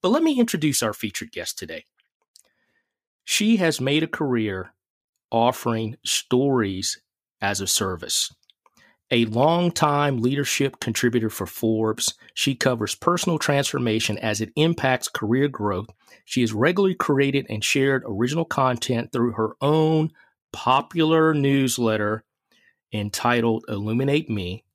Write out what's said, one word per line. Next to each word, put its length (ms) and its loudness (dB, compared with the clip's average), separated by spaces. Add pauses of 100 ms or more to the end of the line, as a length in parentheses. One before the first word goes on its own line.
But 80 0
let 140 4
me 160 2
introduce 420 2
our 120 0
featured 400 -10
guest 240 -8
today. 280 -12 (1400)
She 300 2
has 240 2
made 220 2
a 40 -4
career 680 -2 (560)
offering 720 0
stories 960 0 (400)
as 180 -2
a 60 -4
service. 680 -2 (800)
A 140 4
longtime 920 2
leadership 640 0
contributor 500 0
for 160 -8
Forbes, 680 -2 (180)
she 220 0
covers 400 0
personal 420 0
transformation 800 0
as 240 -2
it 140 -6
impacts 520 0
career 400 0
growth. 420 -4 (340)
She 180 -2
has 120 0
regularly 420 2
created 540 0
and 140 -6
shared 420 2
original 400 -2
content 680 -2
through 220 0
her 280 -4
own 500 2 (400)
popular 840 2
newsletter 880 0 (680)
entitled 760 0
Illuminate 640 -2
Me 460 -6